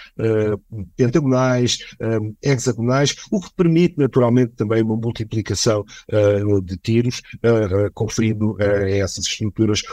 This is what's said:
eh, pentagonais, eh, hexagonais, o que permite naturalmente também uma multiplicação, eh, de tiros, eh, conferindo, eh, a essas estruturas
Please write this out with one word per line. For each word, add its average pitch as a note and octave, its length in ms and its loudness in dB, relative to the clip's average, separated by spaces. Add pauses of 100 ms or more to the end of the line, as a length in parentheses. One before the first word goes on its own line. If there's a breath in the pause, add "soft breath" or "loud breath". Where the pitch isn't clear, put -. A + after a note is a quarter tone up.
(180 loud breath)
eh, G#2+ 380 0 (400)
pentagonais, B2+ 840 2 (220 loud breath)
eh, A2+ 180 -2 (240)
hexagonais, B2+ 720 0 (160 loud breath)
o G#3 100 0
que - 140 -16
permite E3+ 440 2
naturalmente B2 580 2
também A2+ 260 0
uma A2 140 0
multiplicação, A2 880 -2 (260 loud breath)
eh, G#2 300 2 (240)
de F2+ 140 -8
tiros, A#2+ 440 0 (200 loud breath)
eh, G#2 520 2
conferindo, G#2+ 640 -2
eh, G2+ 260 0
a F#2+ 60 -2 (140)
essas F#2 220 -6
estruturas G#2+ 560 -2 (100)